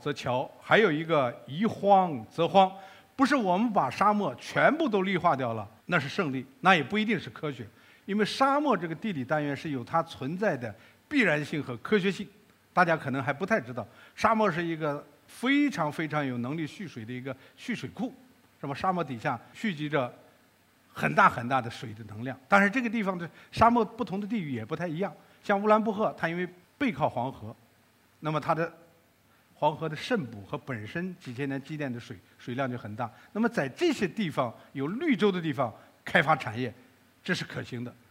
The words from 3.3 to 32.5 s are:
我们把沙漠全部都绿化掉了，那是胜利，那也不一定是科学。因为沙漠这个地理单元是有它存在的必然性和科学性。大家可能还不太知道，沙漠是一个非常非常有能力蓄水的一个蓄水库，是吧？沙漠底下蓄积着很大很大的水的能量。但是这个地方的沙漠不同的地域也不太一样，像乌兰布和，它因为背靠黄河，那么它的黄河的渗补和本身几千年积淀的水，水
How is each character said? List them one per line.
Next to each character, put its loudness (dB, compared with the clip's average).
我 2
们 2
把 2
沙 4
漠 0
全 4
部 0
都 2
绿 0
化 4
掉 -2
了， -6
那 2
是 -4
胜 -2
利， -6
那 8
也 6
不 -2
一 2
定 0
是 -10
科 -8
学。 -12
因 -2
为 4
沙 2
漠 4
这 -4
个 -6
地 -6
理 -4
单 0
元 -2
是 -8
有 -4
它 0
存 -8
在 0
的 -8
必 0
然 4
性 -4
和 -6
科 0
学 2
性。 -6
大 6
家 4
可 -6
能 -2
还 -2
不 -4
太 2
知 -10
道， -8
沙 4
漠 4
是 -2
一 -4
个 -4
非 2
常 -2
非 -4
常 0
有 -2
能 -4
力 -4
蓄 -12
水 -12
的 -10
一 -8
个 -8
蓄 -6
水 -10
库， -8
是 -10
吧？ -4
沙 0
漠 -2
底 -8
下 -2
蓄 -4
积 -6
着 0
很 -2
大 8
很 -2
大 2
的 -8
水 -12
的 -16
能 -14
量。 -8
但 6
是 4
这 0
个 -2
地 -2
方 -2
的 -8
沙 6
漠 4
不 -8
同 -4
的 -6
地 -4
域 -6
也 -4
不 -6
太 -6
一 -4
样， -4
像 0
乌 0
兰 6
布 0
和， 0
它 -2
因 -2
为 -4
背 0
靠 0
黄 -4
河， -14
那 -2
么 0
它 0
的 -4
黄 0
河 -6
的 -6
渗 -2
补 -14
和 -8
本 -8
身 -8
几 -14
千 -4
年 -4
积 -12
淀 -4
的 -6
水， -14
水 -8